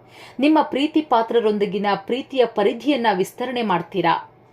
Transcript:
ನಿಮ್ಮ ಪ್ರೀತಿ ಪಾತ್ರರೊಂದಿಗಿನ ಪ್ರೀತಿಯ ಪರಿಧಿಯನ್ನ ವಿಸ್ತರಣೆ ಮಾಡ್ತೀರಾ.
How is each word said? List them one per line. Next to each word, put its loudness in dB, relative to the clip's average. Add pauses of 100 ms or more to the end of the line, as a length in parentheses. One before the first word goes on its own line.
(400)
ನಿಮ್ಮ 4
ಪ್ರೀತಿ -2
ಪಾತ್ರರೊಂದಿಗಿನ 0
ಪ್ರೀತಿಯ -2
ಪರಿಧಿಯನ್ನ 0
ವಿಸ್ತರಣೆ -4
ಮಾಡ್ತೀರಾ. -2 (220)